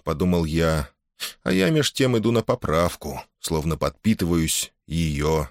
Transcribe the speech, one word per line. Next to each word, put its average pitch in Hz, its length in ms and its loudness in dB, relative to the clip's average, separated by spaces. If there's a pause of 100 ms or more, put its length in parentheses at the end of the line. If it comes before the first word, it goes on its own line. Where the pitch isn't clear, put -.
подумал 85 400 0
я, 80 440 2 (540)
а - 100 -2
я 185 180 2
меж 151 220 2
тем 127 260 2
иду 113 140 2
на 113 100 2
поправку, 85 800 -2 (180)
словно 78 360 -2
подпитываюсь 82 960 0 (140)
её 76 640 -2